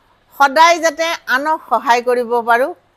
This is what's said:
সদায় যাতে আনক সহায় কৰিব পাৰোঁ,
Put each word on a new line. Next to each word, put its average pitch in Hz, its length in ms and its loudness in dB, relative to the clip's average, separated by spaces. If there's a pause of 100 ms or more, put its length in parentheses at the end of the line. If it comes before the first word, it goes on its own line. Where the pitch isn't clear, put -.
(380)
সদায় 320 400 4
যাতে 311 260 -4 (220)
আনক 294 340 -2 (100)
সহায় 233 320 0
কৰিব 240 300 -2 (100)
পাৰোঁ, 240 320 0 (220)